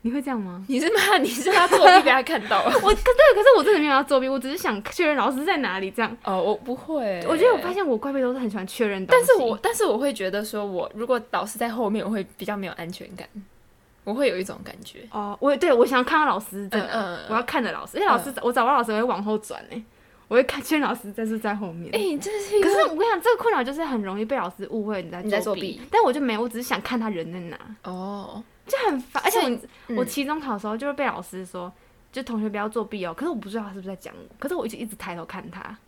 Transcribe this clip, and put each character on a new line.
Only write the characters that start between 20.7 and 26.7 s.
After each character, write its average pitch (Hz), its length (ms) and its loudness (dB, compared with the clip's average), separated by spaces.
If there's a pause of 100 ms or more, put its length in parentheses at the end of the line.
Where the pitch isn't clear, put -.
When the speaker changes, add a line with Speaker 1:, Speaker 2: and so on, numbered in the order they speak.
Speaker 1:
认 269 100 0
老 226 80 0
师 208 160 -14
在 226 120 -6
是 220 140 -2
在 214 160 -2
后 202 180 -6
面。 170 220 -10
Speaker 2:
哎， 453 60 0
你 359 180 0
真 403 240 -6
是 403 160 0
一 392 40 6
个 330 60 6
Speaker 1:
可 381 60 4
是 622 120 4
我 320 100 -4
跟 - 20 -4
你 453 140 2
讲， 359 100 0
这 453 80 4
个 466 80 4
困 453 160 2
扰 269 100 2
就 262 80 -4
是 311 120 -4
很 262 180 -2
容 196 180 -6
易 220 60 -2
被 269 100 -2
老 185 140 -2
师 196 220 -12
误 214 160 -4
会 196 160 -4
你 160 60 -12
在 175 120 -10
作 - 0 -
弊。 202 40 -10
Speaker 2:
你 208 60 -2
在 202 80 2
作 202 160 -2
弊。 - 260 -8 (100)
Speaker 1:
但 453 100 6
我 302 100 6
就 285 80 -2
没 247 140 0
有， 214 80 -2
我 240 80 -2
只 226 80 -8
是 247 60 -6
想 240 180 -4